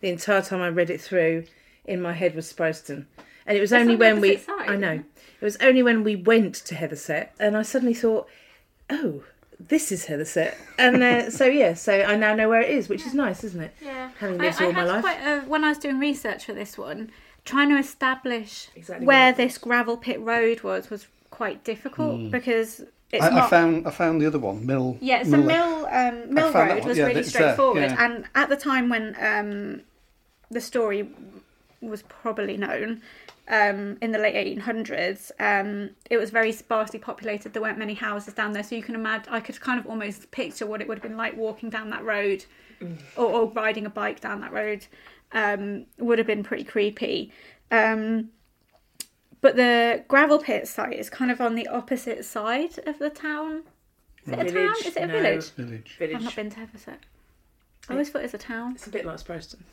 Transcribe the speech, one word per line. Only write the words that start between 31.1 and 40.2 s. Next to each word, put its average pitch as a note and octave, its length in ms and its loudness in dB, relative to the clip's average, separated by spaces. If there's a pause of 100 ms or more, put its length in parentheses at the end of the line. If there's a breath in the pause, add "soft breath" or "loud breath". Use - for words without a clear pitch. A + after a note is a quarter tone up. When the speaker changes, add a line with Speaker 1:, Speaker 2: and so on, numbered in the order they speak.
Speaker 2:
was G#3+ 220 -12
probably G#3 540 -8
known, A3 440 -4 (480 loud breath)
um, G3+ 540 0
in A3+ 100 -4
the G#3+ 60 -2
late G#3+ 160 0
eighteen G3+ 260 -4
hundreds. G#3+ 800 -6
Um, G3+ 520 -2 (200)
it A#3+ 80 2
was G#3+ 120 -2
very A3+ 220 2
sparsely A3 460 -4
populated. G#3 540 -8
There G#3+ 100 -6
weren't G#3+ 160 -4
many G#3+ 160 -6
houses G#3 400 -8
down G#3+ 180 -4
there, G#3 100 -6
so G#3 120 -8
you A3+ 80 -8
can A#3 140 -10
imag-, A3 340 -6
I A3+ 100 -4
could A#3+ 200 -14
kind B3 200 -2
of G3+ 60 -14
almost G#3 440 -10